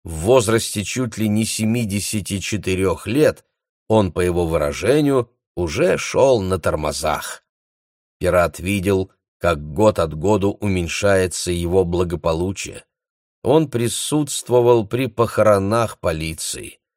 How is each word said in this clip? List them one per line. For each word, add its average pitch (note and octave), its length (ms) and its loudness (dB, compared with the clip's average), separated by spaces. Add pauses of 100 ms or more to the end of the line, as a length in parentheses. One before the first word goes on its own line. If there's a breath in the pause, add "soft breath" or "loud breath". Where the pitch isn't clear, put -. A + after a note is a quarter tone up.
в E2+ 80 -12
возрасте G#2+ 720 2
чуть A#2+ 340 -6
ли G#2+ 100 -2
не G#2+ 180 0
семидесяти G#2 920 -4
четырёх F#2+ 680 -2
лет, B2 400 0 (440)
он, G#2+ 220 4
по F#2 100 -2
его F2 260 2
выражению, A#2 840 0 (260)
уже A2 420 0
шёл A#2+ 440 2
на F#2 160 -2
тормозах. D#2 840 -4 (760)
Пират F2 420 0
видел, F#2+ 520 0 (280)
как D2+ 340 -2
год G#2+ 260 2
от D#2+ 140 -2
году G2 480 0
уменьшается F#2 880 0
его F2 320 2
благополучие. E2+ 1000 -4 (580)
Он D3+ 260 2
присутствовал A#2+ 1160 2
при B2+ 200 -2
похоронах G#2+ 920 2
полиции. D#2+ 800 -6 (180)